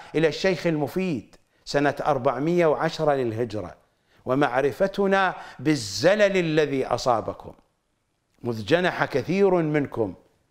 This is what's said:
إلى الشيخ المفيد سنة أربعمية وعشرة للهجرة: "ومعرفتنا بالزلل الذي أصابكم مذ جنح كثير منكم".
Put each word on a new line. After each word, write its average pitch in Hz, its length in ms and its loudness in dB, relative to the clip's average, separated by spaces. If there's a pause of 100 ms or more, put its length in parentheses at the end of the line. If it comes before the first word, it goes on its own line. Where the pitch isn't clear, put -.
(160)
إلى 156 120 4
الشيخ 180 400 0
المفيد 156 680 -2 (300)
سنة 143 300 0 (100)
أربعمية 143 600 2
وعشرة 151 480 0
للهجرة: 110 600 -4 (500)
"ومعرفتنا 156 1080 0 (240)
بالزلل 156 800 2
الذي 151 480 0
أصابكم 107 680 -2 (880)
مذ 110 220 -4
جنح 160 400 0
كثير 180 460 0
منكم". 147 640 -2 (380)